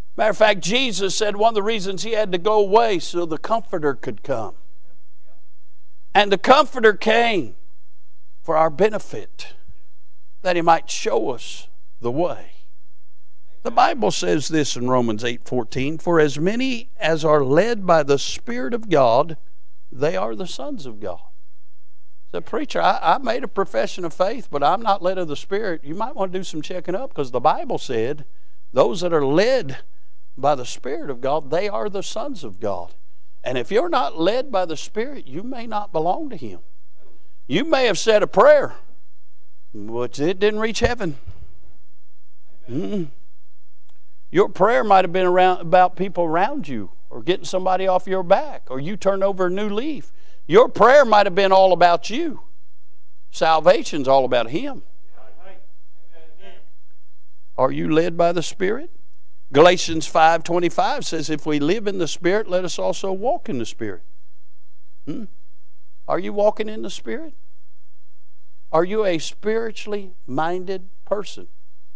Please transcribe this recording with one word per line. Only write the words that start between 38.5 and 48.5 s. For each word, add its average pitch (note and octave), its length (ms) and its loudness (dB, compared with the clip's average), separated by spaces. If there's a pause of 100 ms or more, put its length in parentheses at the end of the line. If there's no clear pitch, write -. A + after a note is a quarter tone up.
but A2+ 460 -4
it F3 180 2
didn't G#3+ 220 2
reach A3 220 0
heaven. A#3 360 0 (1500)
Mm-mm. F#3 380 -2 (1200)
Your G#3 200 4
prayer A3 340 2
might F#3+ 220 6
have E3+ 80 -2
been F#3 120 2
around, F3+ 360 4
about F3+ 340 4
people F3+ 300 0
around F#3+ 420 0
you, A2 240 -4 (180)
or A#2+ 140 -4
getting F3 220 0
somebody F#3 420 0
off F#3 180 2
your F#3+ 160 0
back, G#3 480 2